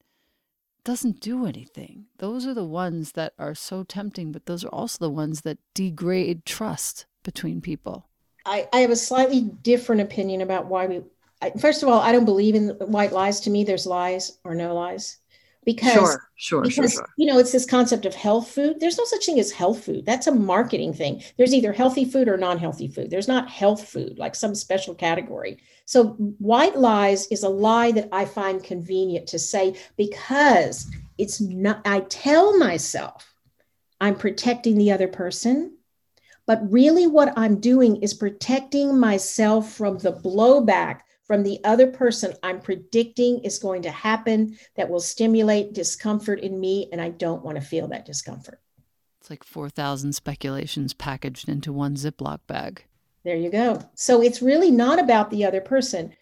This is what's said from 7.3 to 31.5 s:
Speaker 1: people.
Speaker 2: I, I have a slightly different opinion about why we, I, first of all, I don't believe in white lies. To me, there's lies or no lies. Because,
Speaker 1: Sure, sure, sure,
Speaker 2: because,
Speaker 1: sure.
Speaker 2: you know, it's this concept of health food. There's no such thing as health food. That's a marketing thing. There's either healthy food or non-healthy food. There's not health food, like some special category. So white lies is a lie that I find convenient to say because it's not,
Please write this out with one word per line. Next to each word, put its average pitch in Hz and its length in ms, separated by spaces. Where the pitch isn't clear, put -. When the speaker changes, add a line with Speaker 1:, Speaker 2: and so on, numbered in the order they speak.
Speaker 1:
people. 180 480
Speaker 2:
I, - 260
I 254 80
have 247 100
a 233 60
slightly 262 460
different 226 600
opinion 196 380
about 185 260
why 185 200
we, 180 160
I, 185 100
first 294 320
of 277 60
all, 233 120
I 233 120
don't 240 120
believe 214 320
in 208 140
white 202 420
lies. 196 280
To 214 100
me, 208 140
there's 190 220
lies 180 580
or 175 100
no 170 200
lies. 180 440
Because, 233 280
Speaker 1:
Sure, 175 420
sure, - 300
sure, 254 180
Speaker 2:
because, 233 120
Speaker 1:
sure. - 220
Speaker 2:
you 311 100
know, 269 120
it's 247 140
this 254 120
concept 247 400
of 190 120
health 220 340
food. 302 300
There's 339 180
no 480 60
such 453 220
thing 320 120
as 208 140
health 202 320
food. 156 200
That's 247 220
a 294 80
marketing 190 580
thing. 151 300
There's 254 180
either 220 180
healthy 254 320
food 262 220
or 196 100
non-healthy 170 520
food. 139 220
There's 190 180
not 254 200
health 208 400
food, - 300
like - 160
some 208 220
special 190 360
category. - 680
So 226 300
white 240 340
lies 202 540
is 208 160
a 196 40
lie 220 440
that 214 180
I 196 140
find 190 400
convenient 180 640
to 170 100
say 190 380
because 208 960
it's - 240
not, 196 460